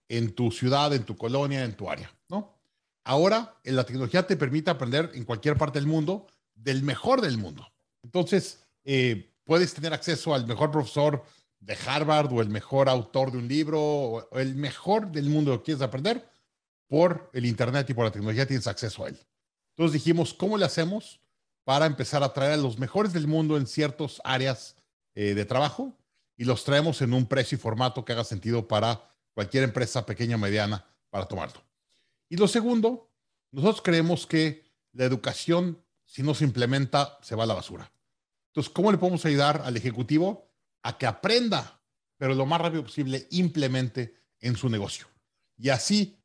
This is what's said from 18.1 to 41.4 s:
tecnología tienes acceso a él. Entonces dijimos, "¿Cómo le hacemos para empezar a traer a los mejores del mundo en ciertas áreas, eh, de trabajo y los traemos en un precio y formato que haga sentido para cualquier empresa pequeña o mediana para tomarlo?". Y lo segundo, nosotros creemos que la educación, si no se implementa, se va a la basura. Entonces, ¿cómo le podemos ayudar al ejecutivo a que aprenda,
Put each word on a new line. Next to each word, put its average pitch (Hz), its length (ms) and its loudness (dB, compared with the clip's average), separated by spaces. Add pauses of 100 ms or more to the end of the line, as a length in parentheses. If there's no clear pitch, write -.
tecnología 110 380 -2
tienes 135 180 -2
acceso - 380 -6
a - 60 -8
él. - 80 -16 (580)
Entonces 160 160 2
dijimos, 160 420 2
"¿Cómo 208 240 -2
le 190 60 4
hacemos 175 560 -4 (420)
para 143 240 4
empezar 143 380 0
a 135 80 0
traer 143 220 0
a - 20 2
los 127 240 -2
mejores 190 320 0
del 156 160 0
mundo 156 280 2
en 135 120 -2
ciertas 147 560 -4
áreas, 131 500 -2 (400)
eh, 104 200 0
de 101 100 0
trabajo 147 520 -2 (400)
y 120 100 -4
los 123 180 0
traemos 143 360 2
en 123 120 2
un 127 140 2
precio 131 280 0
y 123 60 -6
formato 123 440 -2
que - 80 -6
haga 117 120 -2
sentido 113 420 -4
para 110 400 0 (260)
cualquier 117 300 0
empresa 123 420 -2
pequeña 117 300 -4
o 113 40 0
mediana 101 460 0 (240)
para 95 180 -6
tomarlo?". - 360 -10 (640)
Y 170 80 -6
lo 196 120 4
segundo, 233 600 0 (420)
nosotros 151 280 2
creemos 165 460 2
que 156 380 0 (280)
la 127 120 0
educación, 160 760 0 (240)
si - 200 -6
no 151 100 2
se 156 100 2
implementa, 135 800 2
se - 140 -8
va 113 80 0
a - 20 2
la 110 80 0
basura. 85 380 -10 (560)
Entonces, - 240 -6
¿cómo 196 180 4
le 190 80 4
podemos 180 260 0
ayudar 147 400 2
al 123 120 -4
ejecutivo 131 720 -2 (320)
a 120 160 -8
que 131 80 -2
aprenda, 196 720 0 (380)